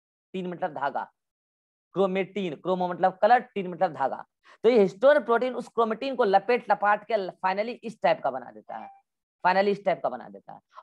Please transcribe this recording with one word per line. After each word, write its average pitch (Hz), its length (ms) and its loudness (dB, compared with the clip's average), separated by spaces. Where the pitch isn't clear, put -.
टिन 185 120 -8
मतलब 170 280 -8
धागा, 131 360 -6
क्रोमेटिन, 185 600 -2
क्रोमो 180 340 -2
मतलब 180 340 0
कलर, 233 160 6
टिन 202 300 -6
मतलब 175 260 -2
धागा। 131 300 -4
तो 214 40 6
ये 240 120 6
हिस्टोन 233 400 4
प्रोटीन 233 340 0
उस 233 140 -10
क्रोमेटिन 226 480 -2
को 247 80 2
लपेट 196 460 2
लपाट 208 400 0
के 233 40 0
finally 196 680 -4
इस - 200 -14
टाइप 165 220 2
का 139 60 0
बना 123 200 -10
देता 107 260 -18
है, 107 140 -16
finally 190 240 2
इस 202 160 -2
टाइप 170 180 -2
का 139 60 -4
बना 120 200 -10
देता 98 240 -20
है 104 80 -20